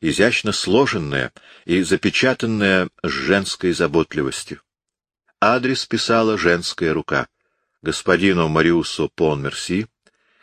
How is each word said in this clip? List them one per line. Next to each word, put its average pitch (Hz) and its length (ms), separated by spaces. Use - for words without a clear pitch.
изящно 107 520
сложенная 87 800
и 90 160
запечатанная 107 1080
с 85 80
женской 87 640
заботливостью. 78 880
Адрес 123 420
писала 113 540
женская 87 560
рука. 71 340
Господину 87 680
Мариусу 80 640
Понмерси, 78 760